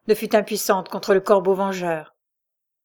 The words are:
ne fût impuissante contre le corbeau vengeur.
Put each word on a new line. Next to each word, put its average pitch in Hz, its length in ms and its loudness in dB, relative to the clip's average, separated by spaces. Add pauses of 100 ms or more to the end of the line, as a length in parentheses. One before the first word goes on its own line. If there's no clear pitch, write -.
ne 214 60 4
fût 214 220 -2
impuissante 202 520 0
contre 196 280 0
le 185 40 4
corbeau 190 360 2
vengeur. 180 600 -4 (680)